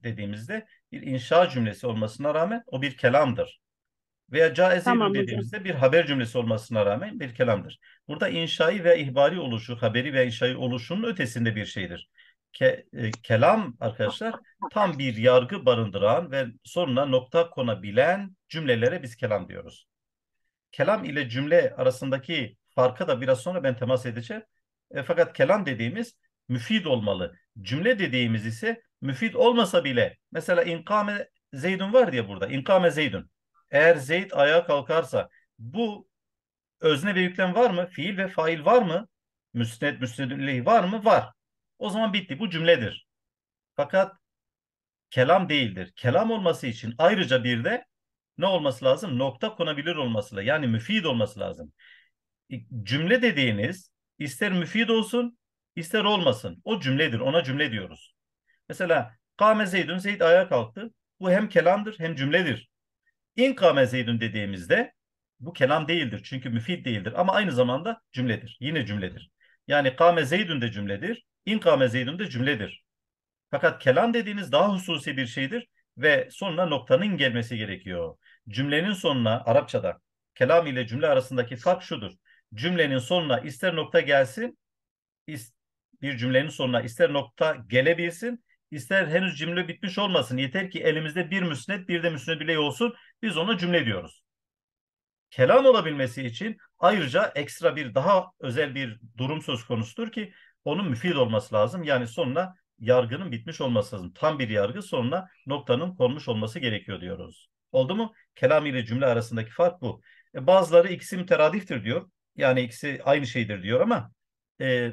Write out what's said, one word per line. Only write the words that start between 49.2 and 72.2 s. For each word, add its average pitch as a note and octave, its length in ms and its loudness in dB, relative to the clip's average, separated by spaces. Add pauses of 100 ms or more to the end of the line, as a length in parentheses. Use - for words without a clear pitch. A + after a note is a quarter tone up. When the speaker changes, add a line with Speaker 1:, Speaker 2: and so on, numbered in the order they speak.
Speaker 1:
konabilir E3 400 -4
olması A2+ 400 -4
lazım. G2 120 -6
Yani D3 200 0
müfid A#2+ 380 0
olması A2+ 340 -2
lazım. F#2 340 -10 (800)
E, C3+ 40 -8 (280)
cümle D#3+ 380 0
dediğiniz C#3 680 0 (280)
ister D3+ 320 -4
müfid F#3 380 0
olsun, A#3 480 -2 (380)
ister F#3+ 280 -2
olmasın. E3 600 0
O G#3+ 160 -4
cümledir. C3+ 400 0
Ona C3+ 240 2
cümle C3+ 280 -2
diyoruz. F#2 440 -10 (540)
Mesela E3 460 0 (220)
kâme G#3+ 280 4
zeydun, F3 320 -2
Zeyd G3+ 240 -4
ayağa F3 280 6
kalktı. D3 440 -4 (260)
Bu F#3 120 0
hem G#3 180 2
kelamdır G3+ 500 2
hem E3 160 -6
cümledir. C#3 540 0 (640)
İn B3+ 180 2
kâme D3+ 320 4
zeydun A#2 360 -2
dediğimizde G#2+ 720 -2 (460)
bu C#3+ 140 -14
kelam D3 340 0
değildir. C#3 360 -2
Çünkü C3 260 -10
müfid A#2 360 -4
değildir. A2 320 -4
Ama F3+ 160 2
aynı G3 180 0
zamanda C3 500 0 (100)
cümledir. A#2 480 -4
Yine C#3+ 260 -4
cümledir. G2+ 460 -8 (360)
Yani C#3 280 2
kâme E3+ 300 6
zeydun E3 360 -2
de A#2 100 -2
cümledir. G2+ 540 -6 (200)
İn G#3+ 140 -2
kâme D#3 280 6
zeydun B2+ 320 -4
de G3 100 -8